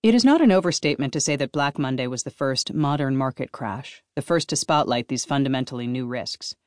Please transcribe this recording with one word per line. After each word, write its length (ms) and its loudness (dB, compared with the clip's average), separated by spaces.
It 100 6
is 100 4
not 160 6
an 120 8
overstatement 600 2
to 60 -2
say 160 0
that 160 -4
Black 280 -2
Monday 260 -2
was 160 -6
the 80 -8
first 460 -4
modern 420 0
market 340 -4
crash, 520 -10
the 60 -4
first 280 0
to 60 -2
spotlight 520 0
these 180 -6
fundamentally 640 -2
new 180 -4
risks. 500 -10